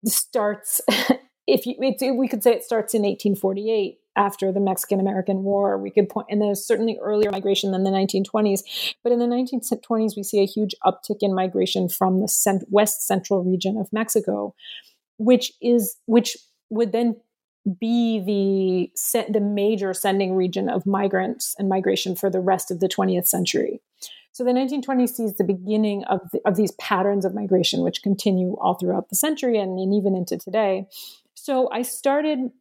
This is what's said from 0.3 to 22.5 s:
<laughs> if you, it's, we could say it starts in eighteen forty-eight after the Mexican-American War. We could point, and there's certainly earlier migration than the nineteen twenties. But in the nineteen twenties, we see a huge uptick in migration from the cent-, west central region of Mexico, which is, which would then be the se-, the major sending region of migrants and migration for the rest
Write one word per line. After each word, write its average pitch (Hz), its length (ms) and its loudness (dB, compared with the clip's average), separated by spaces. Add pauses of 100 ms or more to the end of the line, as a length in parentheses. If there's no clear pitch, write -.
<laughs> - 640 0
if - 200 4
you, 247 120 -4
it's, 262 240 0
we 262 260 0
could 220 140 -4
say 233 120 6
it 180 100 -6
starts 214 280 -2
in 214 120 2
eighteen 202 320 0
forty-eight 196 640 -2 (200)
after 196 320 0
the 190 100 0
Mexican-American 196 800 0
War. 196 340 2
We 196 140 -6
could 196 180 2
point, - 220 -6
and 208 100 0
there's 202 260 -2
certainly 226 360 0
earlier 208 280 0
migration 196 400 -2
than 190 140 0
the 196 60 2
nineteen 190 340 0
twenties. - 680 -2 (100)
But 240 80 2
in 240 60 2
the 240 80 2
nineteen 247 340 -2 (220)
twenties, 220 340 0
we 208 60 -6
see 202 180 0
a 196 60 4
huge 208 280 -2 (120)
uptick 202 340 -2
in 196 140 0
migration 185 540 0
from 185 320 2
the 214 80 0
cent-, - 420 0
west 208 360 2
central 190 380 0
region 185 320 0
of 202 160 -4
Mexico, 208 640 -2 (640)
which 247 420 4
is, 233 360 2 (100)
which 226 320 2 (320)
would 220 220 -2
then 233 280 0 (580)
be 226 420 0
the 190 760 0
se-, - 320 -2
the 214 120 2
major 202 520 0
sending 190 420 0
region 185 360 0
of 190 160 -2
migrants 196 720 0
and 202 100 -2
migration 190 480 0
for 196 140 0
the 185 100 0
rest 185 300 0